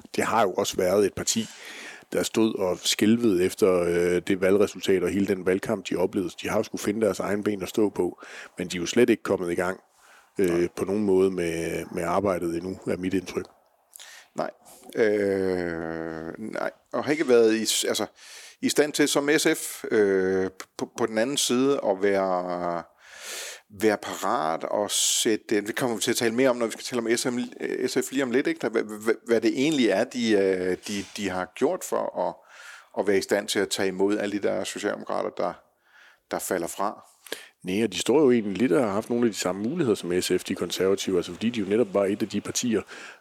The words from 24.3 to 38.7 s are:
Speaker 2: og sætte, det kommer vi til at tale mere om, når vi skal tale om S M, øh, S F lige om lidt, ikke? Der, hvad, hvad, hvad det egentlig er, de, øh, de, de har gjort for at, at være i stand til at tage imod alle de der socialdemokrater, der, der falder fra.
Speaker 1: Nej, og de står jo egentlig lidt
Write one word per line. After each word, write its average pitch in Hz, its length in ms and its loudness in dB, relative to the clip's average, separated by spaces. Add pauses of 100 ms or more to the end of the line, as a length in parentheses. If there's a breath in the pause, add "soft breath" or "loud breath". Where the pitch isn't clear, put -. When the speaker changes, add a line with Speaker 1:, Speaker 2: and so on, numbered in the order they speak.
Speaker 2:
og 104 280 -2
sætte, - 720 0
det 110 140 -4
kommer 120 200 -2
vi 98 60 -6
til 120 100 0
at 110 60 0
tale 113 180 0
mere 131 140 6
om, 120 60 4
når 120 100 -2
vi 107 60 -2
skal - 120 -12
tale 123 180 -4
om 117 160 2
S - 80 -2
M, 123 140 -2 (220)
øh, - 280 -2
S - 80 -4 (100)
F - 40 -14
lige 135 120 0
om 123 80 -2
lidt, 143 160 2
ikke? 165 140 -2
Der, 123 80 0
hvad, 113 140 0
hvad, 107 300 -2 (140)
hvad 113 140 2
det 110 100 4 (100)
egentlig 139 260 2
er, 98 160 4
de, 120 280 -2
øh, 95 460 2 (100)
de, 101 180 -6 (120)
de 101 120 -4
har 92 260 -4
gjort 170 280 0
for - 440 -4
at, 85 80 -6 (640 loud breath)
at 98 80 -2
være 98 100 4
i 95 40 2
stand 107 260 0
til - 120 -2
at 98 100 2
tage 98 180 0
imod 98 300 2
alle 104 200 -2
de 98 100 -2
der 98 160 -2
socialdemokrater, 101 640 -4
der, 92 240 -2 (760 soft breath)
der 90 80 -2
falder 85 280 -2
fra. 98 360 -6 (640 loud breath)
Speaker 1:
Nej, 98 160 0
og 104 80 0
de - 80 -6
står 127 220 4
jo 127 100 6
egentlig 104 260 0
lidt 123 140 2